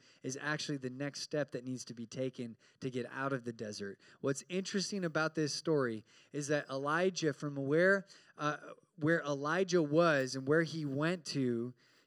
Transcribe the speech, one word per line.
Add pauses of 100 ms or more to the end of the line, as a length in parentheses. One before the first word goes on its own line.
(220)
is
actually
the
next
step
that
needs
to
be
taken (260)
to
get
out
of
the
desert. (240)
What's
interesting
about
this
story (300)
is
that
Elijah,
from
where, (320)
uh, (420)
where
Elijah
was
and
where
he
went
to, (340)